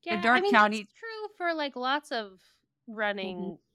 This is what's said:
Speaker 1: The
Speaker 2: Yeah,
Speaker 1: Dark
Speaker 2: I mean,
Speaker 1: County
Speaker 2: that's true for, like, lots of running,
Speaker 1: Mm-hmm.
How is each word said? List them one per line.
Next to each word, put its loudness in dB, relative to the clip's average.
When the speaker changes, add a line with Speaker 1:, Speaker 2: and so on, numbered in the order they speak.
Speaker 1:
The 0
Speaker 2:
Yeah, 0
Speaker 1:
Dark 4
Speaker 2:
I 6
mean, 2
Speaker 1:
County 4
Speaker 2:
that's 4
true -12
for, -2
like, -6
lots -4
of -8
running, -4
Speaker 1:
Mm-hmm. -8